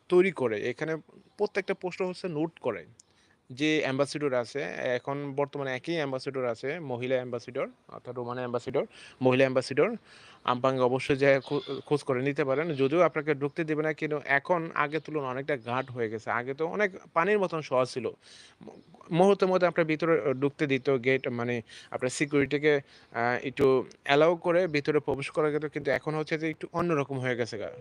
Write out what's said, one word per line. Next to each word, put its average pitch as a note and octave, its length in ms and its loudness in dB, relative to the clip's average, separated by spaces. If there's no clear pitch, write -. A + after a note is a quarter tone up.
তৈরি F3+ 220 6
করে, A2 380 -2
এখানে D#3 260 -4
প্রত্যেকটা G3+ 360 -2
প্রশ্ন F#3 340 -6
হচ্ছে F#3 200 -8
নোট D#3+ 320 -4
করে। F#2+ 260 -4
যে D3+ 300 0
অ্যাম্বাসেডর C#3 520 0
আছে, B2 280 -2
এখন C#3 580 -4
বর্তমানে C#3 400 -4
একই D#3+ 200 -4
অ্যাম্বাসেডর C3+ 500 -4
আছে, C3+ 340 -4
মহিলা B2+ 360 -2
অ্যাম্বাসেডর, B2+ 520 -4
অর্থাৎ B2 280 -14
রোমানিয়া B2 260 -6
অ্যাম্বাসেডর, B2 440 -2
মহিলা B2+ 220 6
অ্যাম্বাসেডর, C3+ 520 2
আমপাং B2+ 360 2
অবশ্যই C3 360 2
যে C#3 300 6
খো-, C#3 400 -6
খোঁজ D3 180 0
করে B2+ 180 0
নিতে C#3+ 240 0
পারেন। C#3+ 300 0
যদিও C3+ 260 4
আপনাকে D#3 340 2
ঢুকতে C#3+ 280 -4
দেবে D#3 200 -2
না, D#3 100 0
কিন্তু D3+ 320 -4
এখন E3 500 0
আগের D3 240 -2
তুলনায় D3 300 -6
অনেকটা C#3 280 -4
ঘাট B2 340 -4
হয়ে A#2 180 -4
গেছে। A2 220 -6
আগে B2 220 -2
তো D#3+ 140 -4
অনেক F#3+ 240 0
পানির G3 260 4
মতন E3+ 220 -2
সহজ B2+ 320 0
ছিল, A2+ 160 -4
মুহূর্তের F#3+ 360 6
মধ্যে F3+ 200 4
আপনার E3 180 2
ভিতরে D#3 480 2
ঢুকতে C#3 340 0
দিত C3+ 220 0
গেট, C3 380 2
মানে A#2+ 340 -4
আপনার - 180 -2
সিকিউরিটিকে, C#3+ 640 2
আহ, B2 720 -4
একটু C3 380 2
অ্যালাউ D3+ 320 4
করে F3 320 0
ভিতরে D3 320 0
প্রবেশ C#3 300 -4
করা D#3 220 0
যেত, D3+ 140 -4
কিন্তু C#3+ 260 -4
এখন D#3 240 -2
হচ্ছে D#3 220 -4
যে D#3+ 120 -4
একটু D#3 240 -10
অন্যরকম D3 460 0
হয়ে B2+ 160 -2
গেছে A2+ 220 -4
গা। G2 240 -8